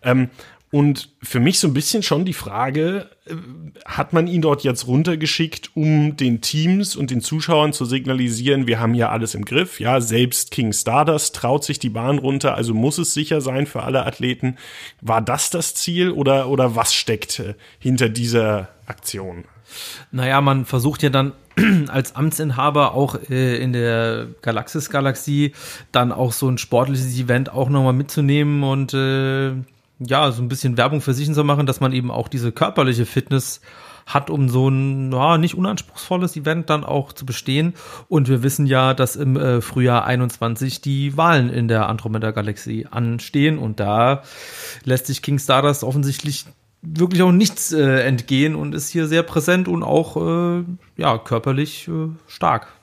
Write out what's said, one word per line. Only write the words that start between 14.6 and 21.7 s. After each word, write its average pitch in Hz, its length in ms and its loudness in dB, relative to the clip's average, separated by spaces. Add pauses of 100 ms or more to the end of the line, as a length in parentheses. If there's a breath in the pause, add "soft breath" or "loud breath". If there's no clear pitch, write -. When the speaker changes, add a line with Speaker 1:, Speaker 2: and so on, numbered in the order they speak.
Speaker 1:
War 113 200 2
das 123 300 -2
das - 240 -4
Ziel 180 340 0
oder, 135 400 2
oder 127 260 2
was 117 200 2
steckt, - 440 -4
äh, 104 140 -8 (240 loud breath)
hinter 127 320 2
dieser 110 600 0 (180)
Aktion? 92 560 -12 (680 loud breath)
Speaker 2:
Naja, 131 300 2
man 135 240 2
versucht 127 380 0
ja 139 80 4
dann 135 220 2 (260)
<clears throat> 185 280 4